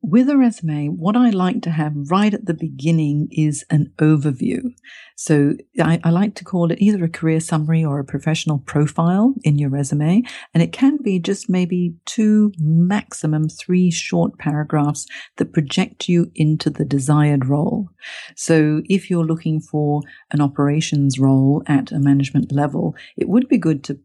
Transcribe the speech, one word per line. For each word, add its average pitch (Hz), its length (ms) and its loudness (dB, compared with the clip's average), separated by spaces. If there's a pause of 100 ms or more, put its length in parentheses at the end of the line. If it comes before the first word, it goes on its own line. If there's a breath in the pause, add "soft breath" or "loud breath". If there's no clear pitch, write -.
With 240 260 4
a 294 60 2
resume, 165 520 0
what 175 280 -2
I 247 140 4
like 185 320 0
to - 80 -6
have 151 240 -2 (160)
right 202 240 2
at 208 140 -8
the 165 80 -2
beginning 151 760 -2
is 151 400 -2
an 147 300 0
overview. 151 640 0 (540 loud breath)
So 147 380 2 (260)
I, 165 240 2
I 165 60 2
like 196 260 0
to - 80 -16
call 170 280 -2
it 165 100 -2
either 202 220 2
a 165 40 -2
career 160 320 -2
summary 160 460 -2
or 143 140 -2
a 139 40 -4
professional 151 540 -4
profile 170 880 0
in 147 160 2
your 143 100 0
resume. 147 540 0 (320 loud breath)
And 165 80 4
it 165 80 -2
can 285 320 2
be 190 160 0
just 190 320 -4
maybe 180 420 0 (140)
two, 214 500 2
maximum 160 920 0
three 180 440 0
short 170 480 -2
paragraphs 147 680 -2 (320 loud breath)
that - 160 -2
project - 560 -4
you 170 240 2
into 156 380 0
the 156 120 -4
desired 143 600 2
role. 147 440 -2 (460 loud breath)
So 151 500 2
if 190 220 0
you're 170 160 0
looking 160 380 -2
for 147 400 -2 (300 loud breath)
an 147 100 0
operations 143 800 0
role 135 480 4
at 139 240 0
a 156 80 -4
management 139 520 2
level, 143 440 -2 (200 loud breath)
it - 140 -4
would 240 180 2
be 240 120 2
good 160 240 -2
to 139 220 -10